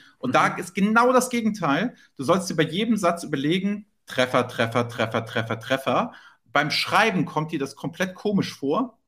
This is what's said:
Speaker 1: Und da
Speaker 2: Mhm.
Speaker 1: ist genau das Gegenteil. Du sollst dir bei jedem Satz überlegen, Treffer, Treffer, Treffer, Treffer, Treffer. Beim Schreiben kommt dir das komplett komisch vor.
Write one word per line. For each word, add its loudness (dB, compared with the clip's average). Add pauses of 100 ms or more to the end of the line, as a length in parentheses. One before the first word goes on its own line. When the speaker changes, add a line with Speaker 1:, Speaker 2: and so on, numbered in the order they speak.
(200)
Speaker 1:
Und -4
da 4
Speaker 2:
Mhm. -8
Speaker 1:
ist -10
genau 4
das 4
Gegenteil. 0 (200)
Du -8
sollst 2
dir -4
bei 2
jedem 0
Satz 0
überlegen, -2 (180)
Treffer, 0
Treffer, -2
Treffer, -2
Treffer, -2
Treffer. -2 (320)
Beim 0
Schreiben 2
kommt -4
dir -4
das -6
komplett -6
komisch -2
vor. -2